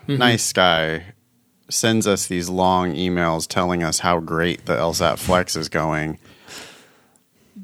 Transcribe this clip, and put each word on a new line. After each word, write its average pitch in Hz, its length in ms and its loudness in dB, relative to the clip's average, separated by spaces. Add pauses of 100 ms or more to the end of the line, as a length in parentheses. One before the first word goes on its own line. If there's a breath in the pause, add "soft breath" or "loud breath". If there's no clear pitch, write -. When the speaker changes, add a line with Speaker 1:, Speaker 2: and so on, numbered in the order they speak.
Speaker 1:
Mm-hmm. 139 160 -4
Speaker 2:
nice 120 340 2
guy, 82 520 2 (680)
sends 113 360 0
us 98 200 0
these 87 220 -4
long 92 460 2
emails 85 540 -2
telling 90 340 0
us 80 180 -2
how 87 180 2
great 82 480 -2
the 78 100 0
L 82 160 0
sat 82 260 0
Flex 90 380 2
is 78 120 -6
going. 78 500 -2 (1500 loud breath)